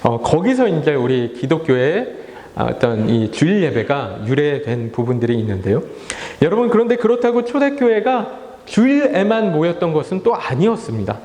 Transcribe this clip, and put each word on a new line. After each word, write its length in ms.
어, 180
거기서 480
이제 260
우리 380
기독교의 880
어떤 540
이 220
주일 320
예배가 640
유래된 640
부분들이 480
있는데요. 440
여러분, 280
그런데 260
그렇다고 500
초대교회가 920
주일에만 880
모였던 400
것은 300
또 120
아니었습니다. 880